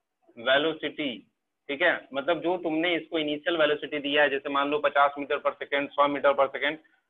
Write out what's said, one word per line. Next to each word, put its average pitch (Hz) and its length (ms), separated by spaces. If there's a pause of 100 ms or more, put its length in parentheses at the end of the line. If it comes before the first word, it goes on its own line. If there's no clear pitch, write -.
(380)
velocity, 147 720 (580)
ठीक 139 120
है, 170 120 (200)
मतलब 143 280
जो 175 180
तुमने 165 360
इसको 160 240
initial 151 380
velocity 151 420
दिया 143 240
है, 143 60
जैसे 135 200
मान 143 200
लो 147 100
पचास 143 400
मीटर 143 200
per 139 140
second, 143 360
सौ 143 200
मीटर 143 240
per 135 160
second, 139 280 (320)